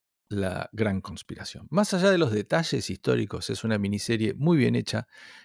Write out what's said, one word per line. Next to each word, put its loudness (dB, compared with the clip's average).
la -4
gran 0
conspiración. -12
Más 2
allá 4
de 6
los 4
detalles 0
históricos, -2
es -4
una 0
miniserie 0
muy 2
bien 4
hecha -4